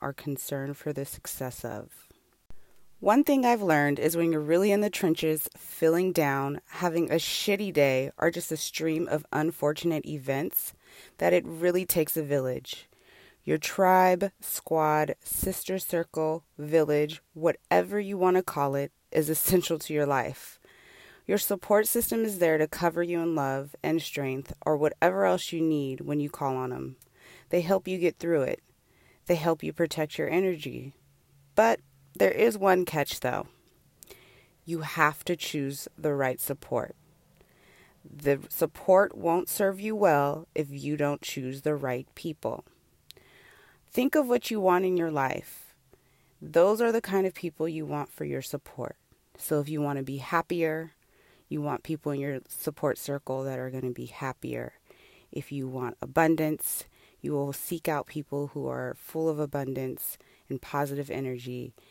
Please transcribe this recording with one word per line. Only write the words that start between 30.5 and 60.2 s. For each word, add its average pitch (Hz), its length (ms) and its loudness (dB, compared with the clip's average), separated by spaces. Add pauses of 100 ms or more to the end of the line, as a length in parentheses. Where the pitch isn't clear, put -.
But 226 240 4 (360)
there 196 160 6
is 220 260 4
one 185 280 4
catch, 151 340 -2
though. - 280 -4 (1160)
You 165 160 -6
have 156 440 2
to - 100 0
choose 139 520 -4 (100)
the 151 160 0
right 131 260 0
support. - 560 -4 (1080)
The 143 360 0 (100)
support - 680 4
won't 170 320 0
serve 196 300 0
you 214 160 -4
well 156 580 2
if 151 160 -2
you 143 280 -6
don't 143 240 0
choose 135 400 -8
the 151 140 0
right 131 400 -4
people. 156 500 -8 (1300)
Think 254 240 0
of 294 120 4
what 240 240 0
you 220 80 -2
want 185 260 4
in 185 120 2
your 165 140 0
life. - 600 -4 (680)
Those 175 400 4
are 233 100 2
the 226 100 0
kind 190 240 0
of 185 80 -2
people 160 340 -6
you 156 180 -6
want 147 260 -4
for - 140 -8
your 135 160 -6
support. - 560 -10 (400)
So - 220 0
if 143 100 -4
you 151 120 -2
want 143 160 -2
to 139 60 -4
be 135 140 -8
happier, 160 720 -2 (560)
you 151 140 -6
want 143 220 -4
people 156 280 -4
in 143 80 -2
your 139 280 -4
support - 500 -4
circle 135 460 -6
that 135 160 -6
are 127 100 -6
gonna 127 220 -4
be 123 160 -10
happier. 123 640 -8 (580)
If - 200 -10
you 139 160 -6
want 127 340 -6
abundance, 156 840 0 (360)
you 147 120 -4
will 143 200 -2
seek - 340 -6
out 147 180 -2
people 143 480 -6
who 135 140 -6
are 127 320 -6
full 160 300 -2
of 151 100 -2
abundance 135 800 -4 (300)